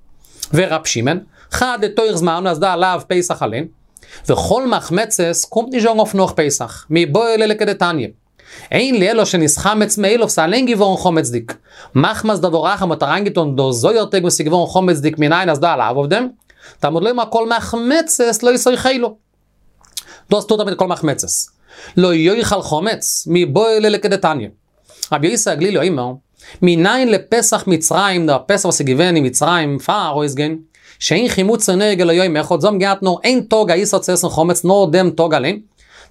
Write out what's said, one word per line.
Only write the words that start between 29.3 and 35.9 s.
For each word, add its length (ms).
פר 340
אויסגן, 420
שאין 280
חימוץ 420
נגע 360
ליום 320
אחד, 220
זום 200
געת 240
נור, 200
אין 180
תוג 300
האיסר 280
צסן 300
חומץ, 340
נור 280
דם 180
תוג 240
עליהם. 260